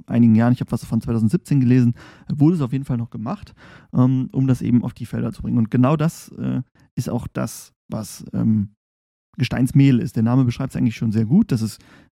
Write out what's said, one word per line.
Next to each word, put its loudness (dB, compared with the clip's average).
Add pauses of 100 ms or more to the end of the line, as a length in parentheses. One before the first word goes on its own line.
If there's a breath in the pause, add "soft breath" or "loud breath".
einigen 4
Jahren, 4
ich -2
hab -8
was -4
von -4
zweitausendsiebzehn -2
gelesen, 4 (360 loud breath)
wurde 2
es -4
auf -4
jeden -4
Fall -4
noch -6
gemacht, -10 (400 loud breath)
ähm, 2
um 0
das 2
eben 2
auf -6
die -12
Felder -6
zu -16
bringen. -4
Und 0
genau 2
das, -4
äh, -6 (340 soft breath)
ist -6
auch -6
das, -10 (180)
was, -10 (100)
ähm, -2 (640)
Gesteinsmehl 4
ist. -4
Der 2
Name 2
beschreibt's -4
eigentlich -2
schon -4
sehr 0
gut. 2
Das 0
ist, -6 (340 soft breath)